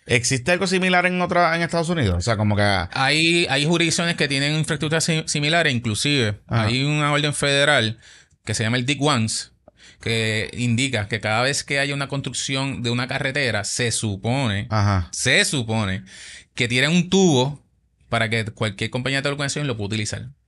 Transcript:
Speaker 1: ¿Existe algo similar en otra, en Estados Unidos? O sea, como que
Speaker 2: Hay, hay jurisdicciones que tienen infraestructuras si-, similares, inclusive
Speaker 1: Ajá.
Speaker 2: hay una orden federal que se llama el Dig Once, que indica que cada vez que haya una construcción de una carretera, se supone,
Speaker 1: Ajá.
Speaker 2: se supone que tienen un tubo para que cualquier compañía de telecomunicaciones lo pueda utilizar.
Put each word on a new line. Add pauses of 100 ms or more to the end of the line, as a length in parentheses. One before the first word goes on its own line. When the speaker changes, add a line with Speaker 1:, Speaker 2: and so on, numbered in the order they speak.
Speaker 1:
¿Existe
algo
similar
en
otra,
en
Estados
Unidos?
O
sea,
como
que
Speaker 2:
Hay,
hay
jurisdicciones
que
tienen
infraestructuras
si-,
similares,
inclusive
Speaker 1:
Ajá.
Speaker 2:
hay
una
orden
federal (440)
que
se
llama
el
Dig
Once, (500)
que
indica
que
cada
vez
que
haya
una
construcción
de
una
carretera,
se
supone,
Speaker 1:
Ajá.
Speaker 2:
se
supone (500)
que
tienen
un
tubo (460)
para
que
cualquier
compañía
de
telecomunicaciones
lo
pueda
utilizar. (200)